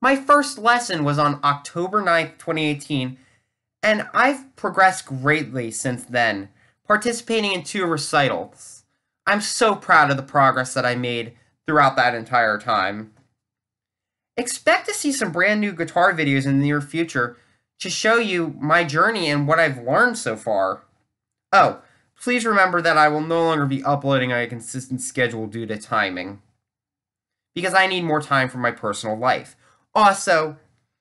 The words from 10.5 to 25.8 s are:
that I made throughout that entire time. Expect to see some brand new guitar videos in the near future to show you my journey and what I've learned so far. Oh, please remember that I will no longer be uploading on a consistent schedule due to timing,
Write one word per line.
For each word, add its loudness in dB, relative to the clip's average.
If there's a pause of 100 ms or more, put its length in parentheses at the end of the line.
that -2
I 0
made -6 (340)
throughout 4
that 2
entire 0
time. -4 (1200)
Expect -2
to -6
see -4
some -4
brand 0
new -2
guitar 0
videos 0
in 2
the 2
near 0
future -4 (420)
to -10
show 0
you -2
my 2
journey 0
and 0
what 2
I've 0
learned 0
so -6
far. -2 (680)
Oh, 4 (380)
please -2
remember 4
that 2
I 8
will 0
no 0
longer 2
be -2
uploading 0
on 0
a -2
consistent -10
schedule -4
due -8
to -6
timing, -4 (1120)